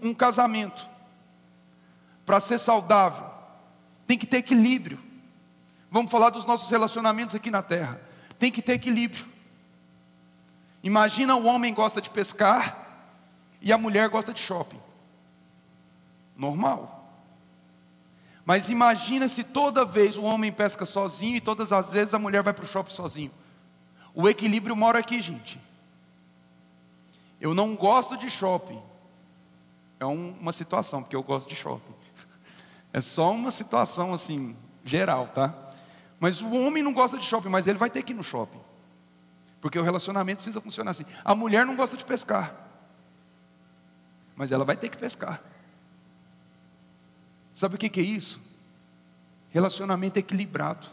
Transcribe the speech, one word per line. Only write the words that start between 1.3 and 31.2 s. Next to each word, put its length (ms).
pra 140
ser 180
saudável, 680
tem 120
que 80
ter 120
equilíbrio. 600
Vamos 220
falar 200
dos 140
nossos 240
relacionamentos 680
aqui 160
na 100
terra. 380
Tem 140
que 100
ter 120
equilíbrio. 520
Imagina 540
o 100
homem 260
gosta 300
de 80
pescar 960
e 100
a 60
mulher 300
gosta 260
de 60
shopping. 400
Normal. 640
Mas 240
imagina 600
se 160
toda 400
vez 320
o 60
homem 280
pesca 340
sozinho 520
e 40
todas 320
as 200
vezes 200
a 60
mulher 240
vai 100
pro 140
shopping 260
sozinho. 380
O 160
equilíbrio 460
mora 240
aqui, 220
gente. 400
Eu 140
não 220
gosto 400
de 120
shopping. 540
É 40
um, 360
uma 100
situação, 500
porque 140
eu 80